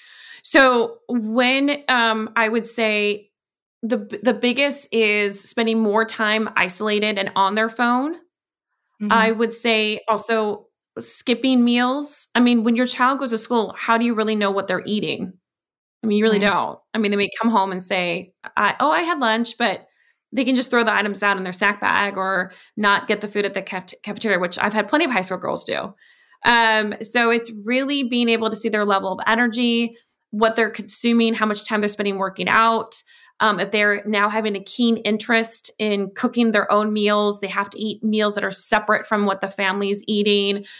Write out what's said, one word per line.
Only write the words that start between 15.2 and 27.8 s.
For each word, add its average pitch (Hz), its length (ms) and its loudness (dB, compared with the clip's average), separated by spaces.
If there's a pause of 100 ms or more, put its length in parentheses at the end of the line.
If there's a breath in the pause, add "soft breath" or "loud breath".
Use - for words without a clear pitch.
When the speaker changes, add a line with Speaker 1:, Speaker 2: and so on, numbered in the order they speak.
Speaker 1:
I 226 40 -2
mean, 208 100 2
you 214 60 4
really 220 160 4
Speaker 2:
Right. 202 120 2
Speaker 1:
don't. 156 280 -2 (140)
I 220 40 -4
mean, 202 140 0
they 202 60 0
may 202 120 0 (120)
come 233 100 2
home 196 200 2
and 185 100 -6
say, 180 520 -4 (240)
"I, 208 220 2
oh, 285 120 2
I 330 100 2
had 330 180 -2
lunch," 226 380 0
but 214 300 -2 (440)
they 254 140 0
can 262 100 2
just 254 140 0
throw 240 140 2
the 220 100 2
items 202 300 -2
out 196 140 2
in 190 60 -6
their 180 100 -6
snack 202 260 0
bag 196 380 0
or 190 340 -2 (240 loud breath)
not 202 320 2
get 208 140 -2
the 214 60 -8
food 202 180 -2
at 196 80 -4
the 196 80 -4
caf-, 185 320 -10 (100)
cafeteria, 202 360 -2
which 180 200 -4
I've 208 140 0
had 208 140 0
plenty 311 180 2
of 269 60 -2
high 208 100 0
school 185 160 -6
girls - 260 -4
do. - 300 -6 (520 soft breath)
Um, 220 560 4
so 233 280 0
it's 233 220 0 (140)
really 269 380 -2